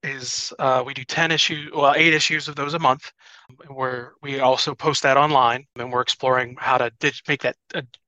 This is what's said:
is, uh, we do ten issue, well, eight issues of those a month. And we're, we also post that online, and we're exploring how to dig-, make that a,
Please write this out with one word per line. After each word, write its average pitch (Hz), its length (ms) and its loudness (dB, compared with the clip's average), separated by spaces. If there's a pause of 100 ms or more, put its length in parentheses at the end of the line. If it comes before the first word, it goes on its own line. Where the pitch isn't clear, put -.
is, 131 580 -8
uh, 131 260 2
we 139 80 -12
do 131 100 -10
ten 165 260 -2
issue, 151 460 -2
well, 143 180 4
eight 160 200 6
issues 151 340 0
of 147 80 -12
those 143 180 -4
a 165 60 -4
month. 139 320 0 (380)
And 135 260 -20
we're, 127 360 -6 (100)
we 139 180 -6
also 131 340 2
post 147 300 -2
that 135 140 6
online, 135 580 4
and 123 160 -10
we're 123 80 0
exploring 127 580 -2
how 131 200 0
to 120 120 0 (120)
dig-, 143 140 0 (120)
make 143 140 -2
that 127 160 -2 (160)
a, 160 100 -6 (240)